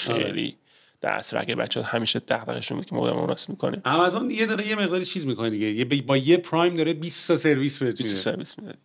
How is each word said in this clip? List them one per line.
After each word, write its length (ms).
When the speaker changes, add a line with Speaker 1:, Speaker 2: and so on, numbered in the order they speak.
Speaker 1:
آره. 140
Speaker 2:
خیلی 340
در 100
اصل 260
رقیب 240
بچه‌ها 260
همیشه 320
دغدغه‌شون 580
بود 80
که 100
ما 140
داریم 160
راست 240
می‌کنیم. 360
Speaker 1:
آمازون 460
یه 140
داره 220
یه 80
مقداری 300
چیز 220
می‌کنه 220
دیگه. 240
یه 120
ب-، 200
با 120
یه 200
پرایم 380
داره 180
بیست 340
تا 100
سرویس 460
بهت 140
Speaker 2:
بیست 120
Speaker 1:
می‌ده. 120
Speaker 2:
سرویس 380
می‌ده. 140